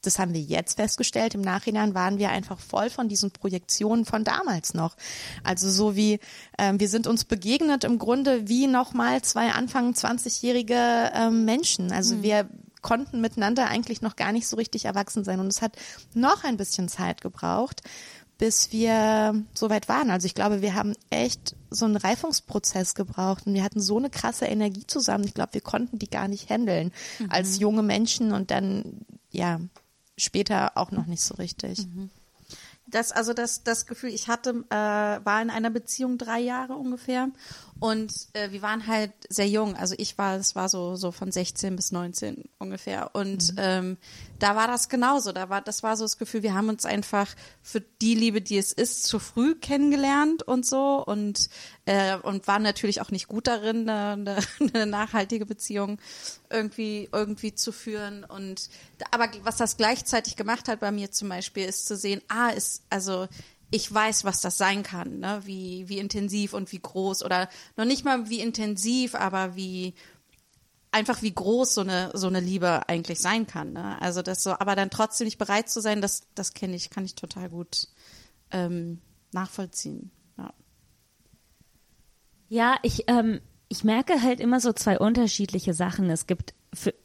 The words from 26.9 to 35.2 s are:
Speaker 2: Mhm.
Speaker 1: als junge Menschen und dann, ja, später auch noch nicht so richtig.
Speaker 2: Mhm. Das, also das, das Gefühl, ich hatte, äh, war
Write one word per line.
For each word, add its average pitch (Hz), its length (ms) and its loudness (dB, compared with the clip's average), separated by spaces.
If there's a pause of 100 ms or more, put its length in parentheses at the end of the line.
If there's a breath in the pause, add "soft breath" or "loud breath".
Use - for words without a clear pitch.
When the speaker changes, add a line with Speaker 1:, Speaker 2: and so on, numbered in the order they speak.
Speaker 2:
Mhm. 214 120 -4
Speaker 1:
als 190 280 2
junge 208 240 4
Menschen 214 500 2
und 196 200 0
dann, 196 480 -2 (320)
ja, 175 260 -2 (600)
später - 580 0
auch - 160 0
noch 170 140 -2
nicht 170 160 -4
so - 120 -2
richtig. 180 520 -8
Speaker 2:
Mhm. 190 240 -12 (800 loud breath)
Das, 226 220 -2
also 233 220 0
das, 233 320 -2
das 233 220 0
Gefühl, 240 240 -8
ich 220 180 -6
hatte, 240 420 -2
äh, 214 40 -2
war 208 680 0